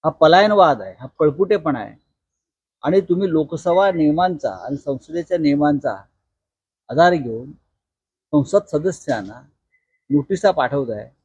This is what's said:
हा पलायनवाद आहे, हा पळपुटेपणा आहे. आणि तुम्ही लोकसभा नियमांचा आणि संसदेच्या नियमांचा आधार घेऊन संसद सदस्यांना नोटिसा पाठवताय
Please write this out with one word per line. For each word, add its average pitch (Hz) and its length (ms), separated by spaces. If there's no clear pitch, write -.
हा 160 60
पलायनवाद 175 720
आहे, 95 180
हा 131 60
पळपुटेपणा 156 720
आहे. 107 180
आणि 185 180
तुम्ही 180 320
लोकसभा 170 580
नियमांचा 156 640
आणि 117 220
संसदेच्या 160 640
नियमांचा 147 540
आधार 170 260
घेऊन 127 380
संसद 151 300
सदस्यांना 127 680
नोटिसा 180 400
पाठवताय 127 640